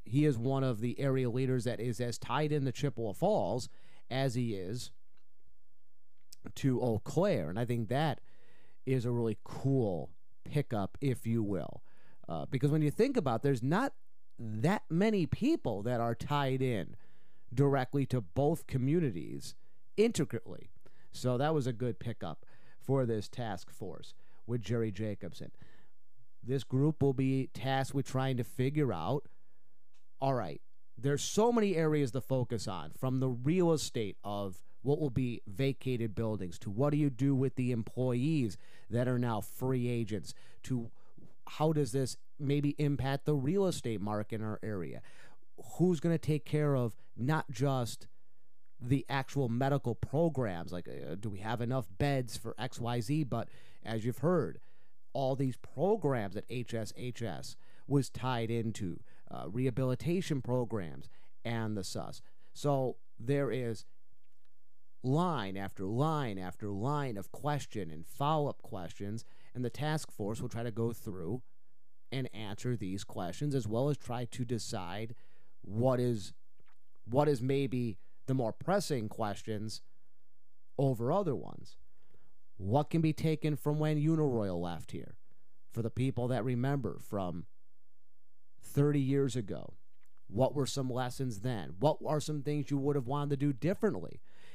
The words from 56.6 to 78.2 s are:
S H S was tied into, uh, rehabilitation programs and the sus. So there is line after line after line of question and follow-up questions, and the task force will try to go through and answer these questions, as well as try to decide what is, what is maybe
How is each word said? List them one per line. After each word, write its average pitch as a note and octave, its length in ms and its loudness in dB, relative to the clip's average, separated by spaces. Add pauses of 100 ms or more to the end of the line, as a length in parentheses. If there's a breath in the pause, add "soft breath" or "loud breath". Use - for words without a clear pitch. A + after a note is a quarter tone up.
S A2 220 -2
H A#2+ 260 -4
S F2 360 -4 (300 soft breath)
was C#3 220 4
tied A#2 420 0
into, G#2+ 480 0 (300 soft breath)
uh, B1 200 -6
rehabilitation C3 920 2
programs A2 680 0 (340 soft breath)
and A2+ 320 0
the G2 80 -2
sus. - 380 -6 (320 soft breath)
So C3+ 440 2 (220)
there C#3 320 2
is A#2 340 -2 (1160)
line C3 560 0
after G2 280 -4
line C3 520 0
after F#2 320 -4
line B2 480 0
of F#2+ 140 -6
question C3+ 580 -2
and D#2+ 160 -6
follow-up D3 560 0
questions, G2+ 640 -6 (300 soft breath)
and B2 100 -2
the A#2+ 40 0
task D3+ 420 -2
force A2 300 -4
will B2 80 -4
try A#2 140 -4
to A#2+ 80 -2
go A#2 200 2
through G2 500 -4 (720)
and C3 220 -2
answer G#2+ 420 -2
these G2 280 -2
questions, A2+ 520 -2
as A#2+ 120 0
well A#2+ 220 2
as C#3+ 80 2
try B2 280 -4
to B2 200 -4
decide A2 720 -4 (460 soft breath)
what B2 380 4
is, A#2+ 340 0 (720)
what C#3 220 4
is C#3 140 4
maybe B2+ 560 2 (300)